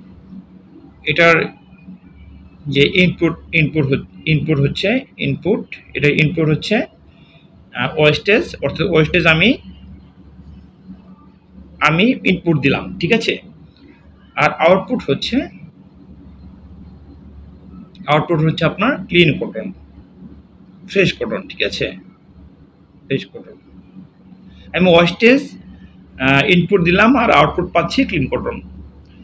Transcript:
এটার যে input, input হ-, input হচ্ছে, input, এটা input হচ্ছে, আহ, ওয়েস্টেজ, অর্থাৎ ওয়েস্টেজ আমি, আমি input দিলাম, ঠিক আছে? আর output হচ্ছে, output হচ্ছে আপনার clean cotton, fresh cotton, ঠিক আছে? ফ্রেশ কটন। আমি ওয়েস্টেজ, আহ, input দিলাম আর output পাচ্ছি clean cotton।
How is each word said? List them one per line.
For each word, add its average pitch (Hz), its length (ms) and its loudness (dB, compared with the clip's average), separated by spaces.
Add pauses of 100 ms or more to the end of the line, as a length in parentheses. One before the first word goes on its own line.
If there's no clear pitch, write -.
(1040)
এটার 165 480 2 (1120)
যে 139 260 2
input, 175 400 2 (200)
input 151 320 0
হ-, 135 200 -2 (200)
input 151 340 0
হচ্ছে, 190 400 -2 (180)
input, 156 580 -4 (180)
এটা 139 140 -2
input 156 420 0
হচ্ছে, 156 260 -2
আহ, - 1200 -8
ওয়েস্টেজ, 151 640 0
অর্থাৎ 143 240 -4
ওয়েস্টেজ 160 380 0
আমি, 165 320 2 (2250)
আমি 165 420 2
input 170 360 0
দিলাম, 117 380 -4
ঠিক - 160 -4
আছে? - 240 -2 (1000)
আর 147 160 2
output 185 480 2 (100)
হচ্ছে, 254 380 -2 (2500)
output 151 320 0
হচ্ছে 160 260 0
আপনার 190 400 -4
clean 170 340 2
cotton, 107 320 -10 (1160)
fresh 190 240 0
cotton, 107 340 -8
ঠিক - 160 -10
আছে? - 460 -6 (960)
ফ্রেশ 135 200 -6
কটন। - 320 -20 (1160)
আমি 180 180 4
ওয়েস্টেজ, 202 640 4 (640)
আহ, 139 280 4
input 180 360 4
দিলাম 196 320 4
আর 220 160 2
output 156 420 2
পাচ্ছি 170 300 0
clean 147 240 -4
cotton। - 340 -6 (640)